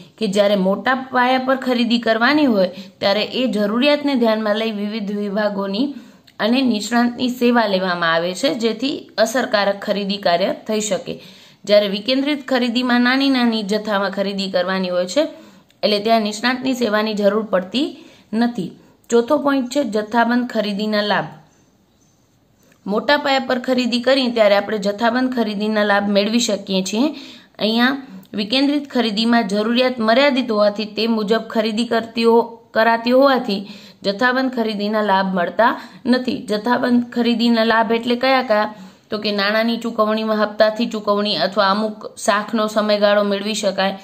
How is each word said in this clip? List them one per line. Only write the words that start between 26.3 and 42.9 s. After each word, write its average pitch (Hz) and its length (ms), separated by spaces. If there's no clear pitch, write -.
શકીએ 190 440
છીએ. 233 320
અહીંયા 240 440
વિકેન્દ્રિત 269 560
ખરીદીમાં 226 580
જરૂરિયાત 240 520
મર્યાદિત 254 500
હોવાથી 208 340
તે 214 220
મુજબ 220 340
ખરીદી 220 440
કરતી 233 400
હો-, 226 340
કરાતી 233 400
હોવાથી 254 580
જથ્થાબંધ 254 540
ખરીદીના 214 460
લાભ 190 320
મળતા 185 460
નથી. 247 360
જથ્થાબંધ 240 680
ખરીદીના 233 520
લાભ 226 280
એટલે 240 240
કયા 262 260
કયા? 214 320
તો 214 80
કે 214 140
નાણાંની 220 440
ચૂકવણીમાં 220 680
હપ્તાથી 214 440
ચૂકવણી 208 500
અથવા 190 340
અમુક 214 460
શાખનો 214 500
સમયગાળો 208 560